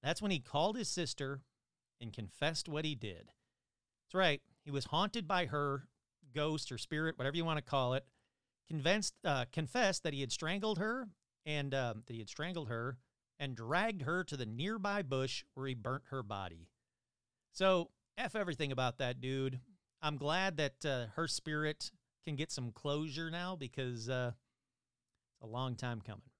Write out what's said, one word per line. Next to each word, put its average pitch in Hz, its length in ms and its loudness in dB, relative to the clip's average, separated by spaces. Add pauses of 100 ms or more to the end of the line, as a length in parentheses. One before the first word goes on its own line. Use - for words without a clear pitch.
That's 151 200 0
when 208 100 2
he 165 80 4
called 175 380 2
his 220 100 -2
sister 139 540 -2 (600)
and 113 120 -10
confessed 143 540 -2
what 156 180 -2
he 156 100 0
did. 101 360 -8 (720)
That's - 100 -8
right. 170 260 6 (220)
He 147 80 -8
was 139 140 0
haunted 196 420 2
by 180 180 4
her 139 420 0 (460)
ghost 151 380 0
or 120 80 -6
spirit, 156 380 -2
whatever 139 200 0
you 165 80 2
want 160 120 2
to 143 60 -2
call 127 300 4
it, 135 120 0 (640)
convinced, 165 460 2 (100)
uh, 135 280 4
confessed 196 520 2
that 151 100 0
he 139 80 -2
had 127 100 -2
strangled 190 480 0
her 226 280 0 (380)
and, 143 300 -2
um, 117 320 0
that 123 60 -8
he 113 60 -6
had 107 100 -8
strangled 160 400 -4
her 120 280 -2 (420)
and 135 160 -2
dragged 175 480 2
her 175 200 0
to 151 120 -6
the 127 100 -2
nearby 202 580 -2
bush 131 400 0 (100)
where 135 140 -6
he 131 80 -2
burnt 123 340 -4
her 135 140 -4
body. 92 440 -6 (840)
So, 185 400 4 (260)
F 233 180 -2
everything 160 360 0
about 127 260 2
that 127 240 0
dude. 131 380 0 (420)
I'm 151 160 0
glad 160 400 2
that, 147 280 0
uh, 127 300 0
her 165 120 0
spirit 151 640 -2 (340)
can 156 100 -2
get 147 160 -2
some 120 200 -4
closure 151 600 -2
now 180 240 -4
because, 127 540 -4
uh, 127 220 0 (1000)
it's - 80 -20
a 113 60 -14
long 123 280 -2
time 120 260 -4
coming. - 280 -12 (100)